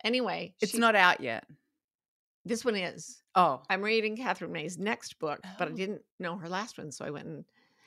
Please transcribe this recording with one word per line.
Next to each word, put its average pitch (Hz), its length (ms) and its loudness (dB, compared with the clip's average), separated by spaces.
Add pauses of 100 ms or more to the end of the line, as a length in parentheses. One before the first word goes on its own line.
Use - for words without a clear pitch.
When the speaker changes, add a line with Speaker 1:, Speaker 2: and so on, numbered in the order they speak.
Speaker 1:
Anyway, 196 560 -2
Speaker 2:
It's 208 140 -2
Speaker 1:
she 233 40 0
Speaker 2:
not 233 180 6
out 180 260 8
yet. 113 240 -4 (1000)
Speaker 1:
This 226 200 -4
one 233 100 2
is. 175 460 -6 (140)
Speaker 2:
Oh. 151 340 6
Speaker 1:
I'm 196 120 2
reading 214 360 2
Catherine 190 340 -4
May's 160 260 -6
next 214 400 -6
book, 147 220 -4 (180)
but 175 120 -2
I - 20 -8
Speaker 2:
Oh. 160 40 -10
Speaker 1:
didn't 190 260 -6 (180)
know 175 160 -6
her 170 140 -10
last 196 280 -6
one, 151 140 -10
so - 140 -10
I - 40 -6
went 147 160 -10
and, 151 200 -12 (420)